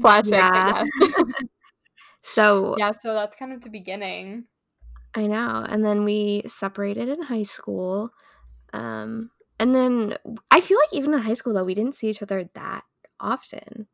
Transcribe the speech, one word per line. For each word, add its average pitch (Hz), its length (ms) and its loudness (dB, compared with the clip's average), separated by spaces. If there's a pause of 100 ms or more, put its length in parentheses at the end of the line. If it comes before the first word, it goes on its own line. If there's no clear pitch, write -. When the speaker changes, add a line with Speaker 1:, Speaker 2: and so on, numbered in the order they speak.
Speaker 1:
Flashback, 214 300 6
Speaker 2:
Yeah. 185 220 6
Speaker 1:
I 185 80 4
guess. 202 260 0 (120)
<laughs> 254 500 2 (720)
Speaker 2:
So 208 540 2
Speaker 1:
Yeah, 208 160 0
so 220 220 -6
that's 208 220 -4
kind 262 160 -14
of 240 100 -14
the 233 80 -18
beginning. 190 760 -10 (680)
Speaker 2:
I 214 120 -2
know. 226 420 -4
And 214 160 0
then 208 200 2
we 208 420 -2
separated 202 640 -6
in 311 140 -6
high 240 220 -4
school. 196 680 -6 (600)
Um, 226 580 -8 (280)
and 254 160 4
then 247 420 2 (340)
I 311 100 10
feel 381 180 4
like 605 140 4
even 302 220 0
in 269 60 2
high 220 140 -2
school, 240 200 -2
though, 185 100 0
we 185 100 -2
didn't 233 200 -2
see 220 140 -4
each 214 140 -4
other 196 320 -6
that - 300 -12 (340)
often. - 760 -8